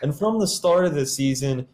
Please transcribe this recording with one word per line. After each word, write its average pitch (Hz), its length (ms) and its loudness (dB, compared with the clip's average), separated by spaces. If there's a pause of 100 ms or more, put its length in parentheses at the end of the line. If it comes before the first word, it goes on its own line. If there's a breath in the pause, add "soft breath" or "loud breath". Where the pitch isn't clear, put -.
And 143 140 -2
from 220 220 0
the 202 80 2
start 180 380 2
of 165 100 0
this 135 200 -2
season, 135 600 -2